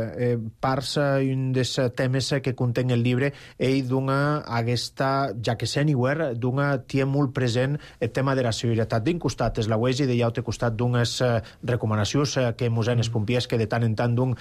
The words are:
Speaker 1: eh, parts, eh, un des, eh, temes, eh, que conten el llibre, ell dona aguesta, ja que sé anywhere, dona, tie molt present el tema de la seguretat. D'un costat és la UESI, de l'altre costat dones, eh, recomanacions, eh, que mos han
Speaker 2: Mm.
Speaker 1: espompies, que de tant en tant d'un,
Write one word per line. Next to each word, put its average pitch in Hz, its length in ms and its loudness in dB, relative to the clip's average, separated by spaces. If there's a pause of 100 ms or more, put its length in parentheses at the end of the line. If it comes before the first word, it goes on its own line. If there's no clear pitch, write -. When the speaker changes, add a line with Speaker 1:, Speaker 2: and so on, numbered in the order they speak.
(180)
Speaker 1:
eh, 123 200 0 (220)
parts, 135 380 -2
eh, 135 360 2
un 131 200 0
des, 127 260 0
eh, 127 120 2
temes, 131 400 -2
eh, 135 100 0
que 127 140 -2
conten 123 360 0
el 120 120 4
llibre, 123 300 2 (240)
ell 131 300 2
dona 139 520 0
aguesta, 120 920 -2 (100)
ja 113 160 0
que 117 100 -4
sé 143 140 -2
anywhere, 143 540 2
dona, 135 520 0
tie 135 180 0
molt 139 280 0
present 131 440 0 (220)
el 117 120 -2
tema 135 240 0
de 131 80 2
la 117 80 2
seguretat. 113 520 0
D'un 170 160 0
costat 123 400 -2
és 107 80 0
la 113 100 2
UESI, 127 300 2
de 123 80 2
l'altre 117 280 0
costat 117 320 -2
dones, 120 460 0
eh, 117 200 2 (220)
recomanacions, 120 760 0
eh, 120 200 2
que 120 120 0
mos 113 180 0
han 120 100 2
Speaker 2:
Mm. 120 40 4
Speaker 1:
espompies, 117 460 0
que 117 100 0
de 110 100 2
tant 117 160 0
en 110 120 2
tant 120 200 2
d'un, 127 260 2